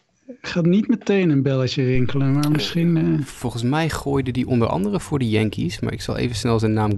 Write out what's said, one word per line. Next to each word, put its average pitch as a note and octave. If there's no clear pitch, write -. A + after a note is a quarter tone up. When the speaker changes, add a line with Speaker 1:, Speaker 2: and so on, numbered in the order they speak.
Speaker 1:
Gaat -
niet F3+
meteen G3
een C#3
belletje C3
rinkelen, C3
maar D3
misschien, E3+
eh, D#3+
Speaker 2:
Volgens A#2
mij D3+
gooide C3+
die B2
onder A#2+
andere F#3+
voor -
de B2+
Yankees, G#2+
maar A2+
ik A2
zal A#2+
even A#2+
snel A#2
zijn A2
naam G#2+